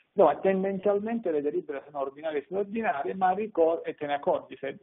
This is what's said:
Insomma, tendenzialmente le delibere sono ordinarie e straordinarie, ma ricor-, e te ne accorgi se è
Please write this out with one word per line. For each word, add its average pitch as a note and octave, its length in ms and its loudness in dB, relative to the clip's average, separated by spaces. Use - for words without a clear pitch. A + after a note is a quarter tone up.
Insomma, D#3 280 6
tendenzialmente G3 920 0
le D3+ 120 0
delibere D3 440 -4
sono D3 140 -10
ordinarie C#3+ 400 -4
e C3+ 60 -4
straordinarie, G3+ 680 -2
ma F#3 180 2
ricor-, E3+ 540 2
e D#3 80 -6
te D3 140 -8
ne D3 80 0
accorgi C#3+ 420 -2
se C3+ 100 -8
è C#3 160 -8